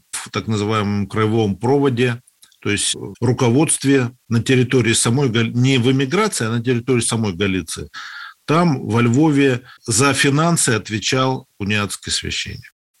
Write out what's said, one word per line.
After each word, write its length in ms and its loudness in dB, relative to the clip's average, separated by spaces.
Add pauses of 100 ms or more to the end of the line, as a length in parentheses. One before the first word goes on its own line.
(120)
в 180 -12
так 180 -6
называемом 600 -2
«Краевом 480 0
проводе», 680 0 (380)
То 100 -6
есть 240 -2
в 260 -12
руководстве 920 2 (180)
на 140 0
территории 500 2
самой 360 0
Гал-, 160 0
не 340 2
в 120 2
эмиграции, 540 0
а 60 -2
на 100 -2
территории 400 0
самой 320 -2
Галиции, 560 -4 (560)
там 420 2
во 140 2
Львове 600 2 (260)
за 260 2
финансы 560 2
отвечал 800 -2 (100)
униатский 540 -4
священник. 640 -8 (240)